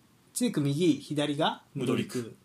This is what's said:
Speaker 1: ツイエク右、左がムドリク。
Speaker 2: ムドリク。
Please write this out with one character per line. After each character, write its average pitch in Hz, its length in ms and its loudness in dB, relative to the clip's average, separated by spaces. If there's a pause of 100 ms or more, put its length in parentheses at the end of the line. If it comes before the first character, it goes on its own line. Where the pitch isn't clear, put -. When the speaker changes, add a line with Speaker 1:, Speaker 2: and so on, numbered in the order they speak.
(340)
Speaker 1:
ツ 247 120 0
イ - 20 4
エ - 40 0
ク 165 100 0
右、 143 320 4
左 143 420 -2
が 139 280 0 (120)
ム 131 100 -4
ド 117 120 2
リ 104 100 -2
ク。 123 120 -4
Speaker 2:
ム 117 40 -4
ド 110 60 -10
リ - 60 -18
ク。 - 100 -20